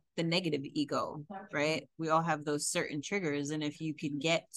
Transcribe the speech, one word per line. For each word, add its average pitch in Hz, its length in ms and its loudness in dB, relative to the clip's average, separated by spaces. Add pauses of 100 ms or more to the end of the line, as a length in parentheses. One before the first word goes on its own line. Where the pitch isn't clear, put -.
(160)
the 170 80 0
negative 165 400 2
ego, 147 600 -2 (260)
right? 151 460 0
We 160 100 -2
all 160 140 6
have 151 240 0
those 147 240 0
certain 156 320 -2
triggers. 147 480 -2
And 156 120 -2
if 147 200 -4
you 160 120 -2
can 147 260 -4
get 160 260 2 (120)